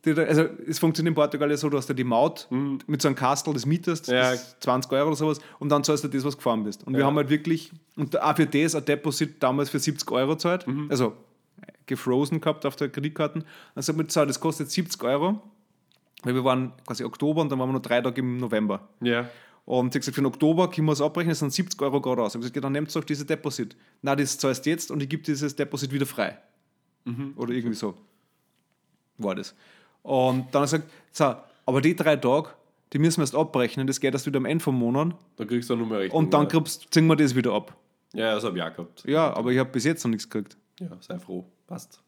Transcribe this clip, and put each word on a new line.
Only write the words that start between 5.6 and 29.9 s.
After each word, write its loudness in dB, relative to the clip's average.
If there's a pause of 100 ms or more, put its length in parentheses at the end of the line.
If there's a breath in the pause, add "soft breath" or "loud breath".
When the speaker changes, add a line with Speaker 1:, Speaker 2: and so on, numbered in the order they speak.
Speaker 1:
dann 4
zahlst 2
du -4
das, -2
was -4
gefahren 0
bist. -8
Und -4
wir 4
Speaker 2:
Ja. 4
Speaker 1:
haben 2
halt 2
wirklich, 0 (240)
und -2
auch 4
für 4
das 2
ein -4
Deposit -2
damals 2
für -2
siebzig -4
Euro 2
gezahlt, -2
Speaker 2:
Mhm. -4
Speaker 1:
also 0 (720)
gefrozen 0
gehabt -2
auf -2
der -4
Kreditkarte. -4 (320 loud breath)
Dann -8
sagt -2
man, -2
so, 4
das -4
kostet -4
siebzig -4
Euro, 0 (840)
weil -2
wir 0
waren 0 (120)
quasi -8
Oktober -2
und 0
dann -2
waren -2
wir 0
nur -2
drei 2
Tage -2
im -2
November. -2 (140)
Speaker 2:
Ja. 0 (360 loud breath)
Speaker 1:
Und 0
sie -2
hat -2
gesagt, -6
für 0
den 2
Oktober 2
können 0
wir 4
es 0
abbrechen, 0
das 0
sind -2
siebzig -4
Euro 0
gerade 0
raus. 0
Ich -12
hab -6
gesagt, -8
ja, -4
dann -2
nehmt -4
doch -4
diese -4
Deposit. -6 (240 soft breath)
"Na, 0
das -2
zahlst 0
du 2
jetzt -4
und -2
ich -4
gebe -6
dieses -4
Deposit -6
wieder 0
frei." -4 (680)
Speaker 2:
Mhm. -8
Speaker 1:
Oder -4
irgendwie -4
so -6 (1200)
war -4
das. -12 (460 soft breath)